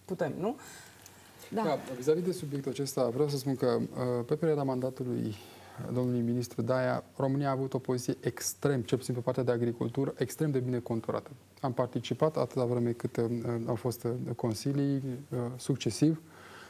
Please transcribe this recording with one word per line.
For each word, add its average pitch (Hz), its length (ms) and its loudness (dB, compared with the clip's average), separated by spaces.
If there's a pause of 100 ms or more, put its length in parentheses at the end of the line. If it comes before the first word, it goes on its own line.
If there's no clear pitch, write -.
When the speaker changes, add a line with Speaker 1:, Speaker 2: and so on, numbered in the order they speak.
Speaker 1:
putem, 170 340 -2
nu?” 214 160 0 (1000)
Da. 214 100 0
Speaker 2:
Da, 156 140 2 (200)
vis-a-vis 156 260 4
de 180 80 2
subiectul 143 400 -4
acesta, 131 380 0
vreau 135 180 4
să 143 100 0
spun 131 180 0
că, 120 240 4
uh, 123 460 0
pe 151 100 0
perioada 151 280 4
mandatului 127 720 0 (580)
domnului 123 280 2
ministru 120 400 0
Daia, 123 420 2 (120)
România 139 320 2
a 135 40 4
avut 131 220 0
o 139 40 2
poziție 127 420 0
extrem, - 600 0
cel 123 160 2
puțin 131 160 -4
pe 123 60 -2
partea 127 240 0
de 123 80 4
agricultură, 120 680 0
extrem 151 340 0
de 131 80 2
bine 127 200 0
conturată. 110 500 -2 (320)
Am 127 120 0
participat 127 640 0
atâta 127 280 0
vreme 120 260 2
cât, - 260 -4
uh, 117 80 4 (400)
au 127 100 0
fost, 113 280 -2
uh, 117 80 0 (240)
consilii, 139 680 0 (260)
uh, 135 80 -4 (180)
succesiv 147 680 2 (480)